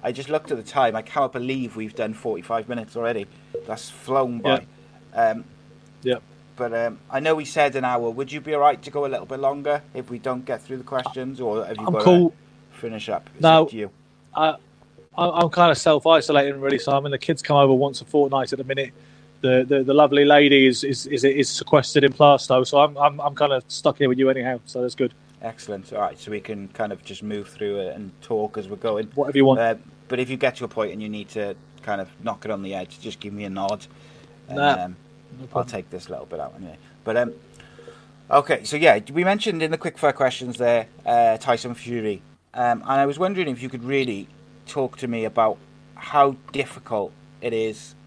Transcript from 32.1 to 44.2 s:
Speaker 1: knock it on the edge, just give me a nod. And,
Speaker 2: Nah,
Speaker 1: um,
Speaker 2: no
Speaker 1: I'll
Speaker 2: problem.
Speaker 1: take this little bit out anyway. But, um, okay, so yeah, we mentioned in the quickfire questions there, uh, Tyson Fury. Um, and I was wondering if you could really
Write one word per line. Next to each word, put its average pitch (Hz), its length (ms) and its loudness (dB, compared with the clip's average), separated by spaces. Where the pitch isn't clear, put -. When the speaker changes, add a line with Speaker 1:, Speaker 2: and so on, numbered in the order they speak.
Speaker 1:
knock 113 220 -8
it 110 60 -6
on 98 120 -6
the 98 120 -10
edge, 92 260 -12
just 104 180 -14
give 101 140 -14
me 104 120 -10
a 98 40 -10
nod. 98 360 -6
And, 131 100 -8
Speaker 2:
Nah, 139 260 0
Speaker 1:
um, 90 140 -12
Speaker 2:
no 127 60 -16
Speaker 1:
I'll 127 40 -16
Speaker 2:
problem. - 240 -6
Speaker 1:
take 95 180 -10
this 87 200 -16
little 71 160 -12
bit 80 160 -12
out 71 160 -12
anyway. 82 200 -18
But, 110 100 -2
um, 120 180 0
okay, - 360 2
so 147 100 -6
yeah, 147 240 6
we 170 100 0
mentioned 190 400 -2
in 160 80 -2
the 160 60 -4
quickfire 156 360 -2
questions 123 440 -2
there, 120 300 2
uh, 117 320 2
Tyson 120 360 -4
Fury. 110 480 -8
Um, 120 280 0
and 123 100 -6
I 139 140 4
was 143 120 -4
wondering 185 300 -2
if 123 140 -6
you 131 80 -10
could 120 160 -12
really 123 420 -4